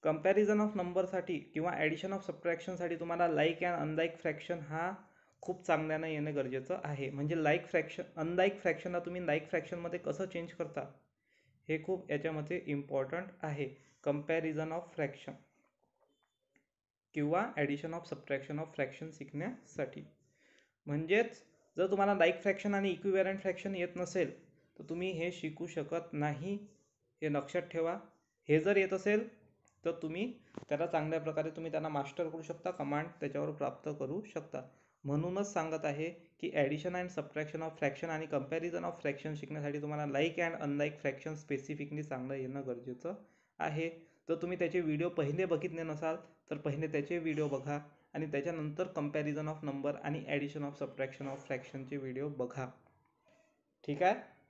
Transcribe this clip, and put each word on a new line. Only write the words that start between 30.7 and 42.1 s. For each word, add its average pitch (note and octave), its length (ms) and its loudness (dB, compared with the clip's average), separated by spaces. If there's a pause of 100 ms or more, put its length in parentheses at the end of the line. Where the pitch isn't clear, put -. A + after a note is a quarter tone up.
चांगल्या D#3+ 320 2
प्रकारे D#3 300 0
तुम्ही E3 220 -6
त्यांना D#3 180 0
मास्टर D3+ 400 -2
करू D#3+ 120 -8
शकता, E3 300 -4
कमांड D3 360 0
त्याच्यावर D3+ 440 -2
प्राप्त C#3+ 380 -4 (100)
करू C#3+ 240 -2
शकता. C3+ 460 -8 (340)
म्हणूनच F3+ 500 0
सांगत D#3+ 320 0
आहे D3+ 240 0
की - 400 -8
addition D3+ 440 2
and F3+ 160 -2 (100)
subtraction D3+ 420 -4
of D#3+ 220 -4
fraction C#3 260 0
आणि D#3+ 160 -2
comparison D#3+ 580 -2
of F3 220 -4
fraction D3 300 -2
शिकण्यासाठी D3 460 -4
तुम्हाला D3 380 0
like E3 180 2
and E3 240 0
unlike D3 440 0
fraction C#3+ 300 -2
specifically D3 680 -4
चांगलं C3+ 300 -4